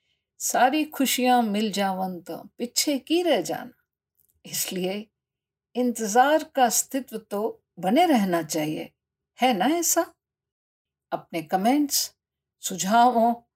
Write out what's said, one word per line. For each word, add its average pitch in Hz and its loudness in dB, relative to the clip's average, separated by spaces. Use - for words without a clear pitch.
सारी 269 0
खुशियां 247 0
मिल 214 -2
जावन 185 -4
तो 165 -12
पीछे 269 -2
की 339 -2
रह 262 0
जाना। - -10
इसलिए 190 -6
इंतजार 247 2
का 254 0
अस्तित्व 240 -2
तो - -8
बने 233 4
रहना 196 2
चाहिए, 156 -6
है 254 4
ना 190 0
ऐसा? 330 0
अपने 165 -8
comments, 233 0
सुझावों, 233 2